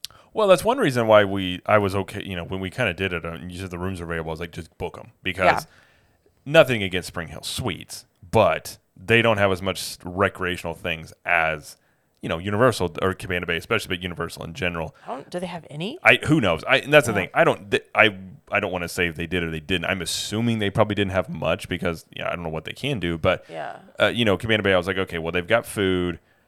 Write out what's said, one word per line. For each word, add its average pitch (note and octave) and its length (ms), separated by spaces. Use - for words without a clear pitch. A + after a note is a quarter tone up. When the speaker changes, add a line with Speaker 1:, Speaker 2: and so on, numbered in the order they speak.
Speaker 1:
Well, G#3+ 140
that's F3+ 180
one B3 120
reason B2+ 300
why G#2 160
we, F#2+ 420
I G#2 120
was G2+ 180
okay, G2 280
you F2+ 120
know, E2+ 80
when F#2+ 160
we F#2+ 100
kinda G#2 240
did F2+ 200
it, E2 120
uh, E2+ 80
and F2+ 180
you F2+ 80
said F#2 120
the F2 80
rooms F#2 220
are E2+ 40
available, E2 260
I - 20
was D#2 60
like, E2+ 120
"Just E2+ 260
book F2 220
'em," - 120
because F#2 220
Speaker 2:
Yeah. C#3+ 140
Speaker 1:
nothing C3 380
against F2+ 240
Spring E2 220
Hill - 140
Suites, - 600
but E2+ 460
they A2+ 240
don't A2+ 160
have G2+ 140
as F2 100
much F#2 180
s-, - 240
recreational F2+ 680
things D#2+ 400
as, D#2+ 520
you - 60
know, E2 100
Universal G2+ 640
or F#2 120
Cabana F2+ 320
Bay, E2+ 100
especially, F#2+ 400
but F2 80
Universal E2+ 400
in E2+ 100
general. E2 400
Speaker 2:
I G3 80
don't, - 140
do F3+ 100
they F#3 80
have E3+ 220
any? F#3 340
Speaker 1:
I, A#2+ 120
who D#3 160
knows? E2 260
I, C3 120
and B2+ 140
that's C#3+ 140
the A2 60
Speaker 2:
Yeah. G2+ 60
Speaker 1:
thing. F2+ 140
I D3+ 120
don't, G2+ 260
th-, - 120
I, G#2+ 180
I G2+ 80
don't G2 140
wanna F2 160
say F2+ 180
if D#2 80
they E2+ 120
did F2 140
or E2 100
they D#2+ 100
didn't. E2 240
I'm F#2 160
assuming A2+ 580
they G2+ 100
probably G#2 260
didn't G2 180
have F#2 160
much E2+ 400
because, F2 440
you - 100
know, E2+ 60
I D#2 60
don't F2 80
know D#2+ 60
what D#2+ 160
they - 80
can C3 260
do, E2+ 180
but, F2 320
Speaker 2:
Yeah. - 280
Speaker 1:
uh, G#2+ 60
you A2 180
know, - 100
Cabana A2 280
Bay, G2 100
I F2+ 40
was F2 100
like, F#2 100
"Okay, F2+ 200
well, E2 140
they've F2 160
got A#2 180
food," F2+ 540